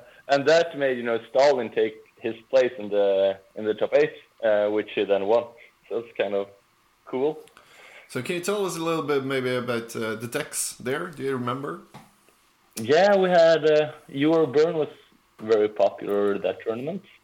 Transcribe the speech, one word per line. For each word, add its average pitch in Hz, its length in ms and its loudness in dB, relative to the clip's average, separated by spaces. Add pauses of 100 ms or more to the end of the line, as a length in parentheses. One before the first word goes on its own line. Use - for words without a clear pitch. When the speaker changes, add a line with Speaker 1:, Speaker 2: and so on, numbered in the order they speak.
(280)
Speaker 1:
and 139 200 0
that 165 300 4
made, 135 200 -2
you 120 60 -8
know, 117 160 -2 (100)
Stalin 131 420 2
take 110 240 0 (240)
his 113 160 -6 (140)
place 127 280 2
in 104 120 -10
the, 98 480 2 (180)
in 110 80 -10
the 107 100 -2
top 107 200 -2
eight, 147 180 2 (320)
uh, 104 260 2
which 104 240 -4
he 104 120 -2
then 98 200 0
won. 117 200 2 (420)
So 117 120 -6
it's - 180 -12
kind 101 180 -2
of 98 120 -4 (580)
cool. 143 340 -4 (680)
Speaker 2:
So 127 120 -8
can 180 140 -6
you 170 60 -6
tell 202 240 -4
us 165 100 -6
a 165 80 -8
little 165 200 -2
bit 139 200 0
maybe 131 320 -2
about, 120 400 -6
uh, 110 200 -4
the 117 120 -10
decks - 460 -8
there? 143 340 -6
Do 135 160 -12
you 135 80 -4
remember? 135 500 -6 (920)
Speaker 1:
Yeah, 170 400 4
we 190 140 2
had, 165 420 6
uh, 151 200 2 (180)
Your 156 380 2
Burn 156 280 2
was 147 140 -2 (500)
very 107 300 4
popular 101 720 0
that 92 220 -4
tournament. 135 420 -6 (200)